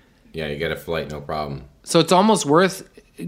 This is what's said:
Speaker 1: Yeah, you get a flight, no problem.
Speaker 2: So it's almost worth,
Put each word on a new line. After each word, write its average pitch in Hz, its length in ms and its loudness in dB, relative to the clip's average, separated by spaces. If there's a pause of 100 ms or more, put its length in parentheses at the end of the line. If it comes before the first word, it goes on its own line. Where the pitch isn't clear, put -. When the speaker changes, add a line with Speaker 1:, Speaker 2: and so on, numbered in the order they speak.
(320)
Speaker 1:
Yeah, 80 160 -8
you 73 80 -6
get 78 160 -4
a 76 60 -6
flight, 78 340 -6
no 76 80 -10
problem. 71 440 -8 (200)
Speaker 2:
So - 160 2
it's 160 140 2
almost 196 320 4
worth, 175 380 2 (440)